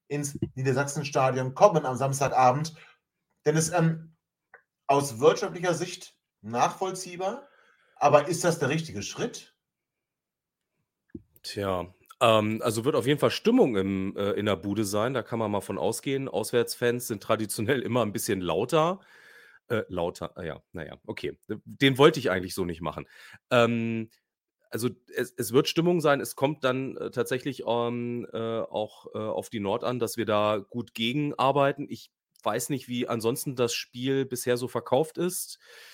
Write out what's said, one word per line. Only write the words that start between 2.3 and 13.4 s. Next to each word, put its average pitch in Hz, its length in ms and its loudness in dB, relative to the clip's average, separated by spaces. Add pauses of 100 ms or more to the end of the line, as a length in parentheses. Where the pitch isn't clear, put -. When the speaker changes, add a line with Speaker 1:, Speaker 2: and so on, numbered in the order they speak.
Speaker 1:
Denn 156 120 4
es, 156 140 2
ähm, 165 440 2 (720)
aus 139 340 2
wirtschaftlicher 175 540 4
Sicht - 420 -8 (280)
nachvollziehbar, 175 1040 -2 (480)
aber 143 320 6
ist 170 160 -2
das 170 160 2
der 131 100 0
richtige 117 320 -4
Schritt? - 540 -8 (1900)
Speaker 2:
Tja, 92 500 -4 (300)
ähm, 110 420 4
also 113 220 -2
wird 151 100 2
auf 120 120 0
jeden 143 120 2
Fall 120 120 4
Stimmung 214 440 4